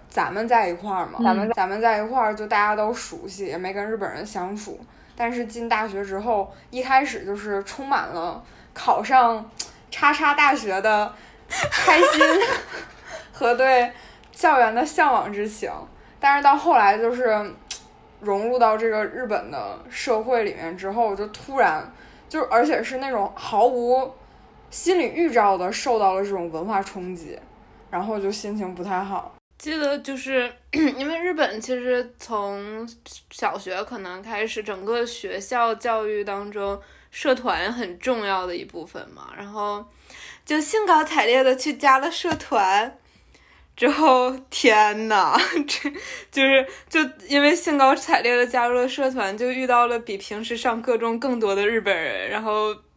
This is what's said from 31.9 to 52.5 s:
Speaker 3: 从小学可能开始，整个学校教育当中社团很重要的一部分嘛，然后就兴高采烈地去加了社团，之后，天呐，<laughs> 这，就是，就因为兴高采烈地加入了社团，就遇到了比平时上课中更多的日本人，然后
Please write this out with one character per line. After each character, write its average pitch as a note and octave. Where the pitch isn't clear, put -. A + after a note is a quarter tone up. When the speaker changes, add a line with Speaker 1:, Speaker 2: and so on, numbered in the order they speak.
Speaker 3:
从 G#3
小 F#3
学 G3
可 A#3+
能 F#3
开 G#3+
始， A3+
整 G3+
个 A#3
学 F#3+
校 A#3
教 A3
育 G#3
当 G3+
中 G3+
社 D4
团 G#3+
很 G#3
重 A#3
要 F#3+
的 F3
一 -
部 E3
分 -
嘛， C#2+
然 G3+
后 G#3
就 D4+
兴 G#4+
高 E4
采 D4+
烈 B3+
地 C4
去 C4+
加 C4+
了 C#4+
社 E4
团， G#3+
之 A#3+
后， C4+
天 G#3+
呐， F#3+
<laughs> D#4
这， -
就 C#4
是， C4+
就 D#4+
因 C#4+
为 D4
兴 E4
高 C4+
采 -
烈 A#3+
地 B3
加 A#3+
入 B3
了 B3
社 C4
团， G#3
就 B3
遇 C4
到 A#3+
了 A#3
比 A#3
平 G#3
时 A3+
上 A#3
课 A#3
中 A3+
更 B3+
多 G3+
的 G3
日 A3+
本 G3
人， A2+
然 G#3+
后 G#3+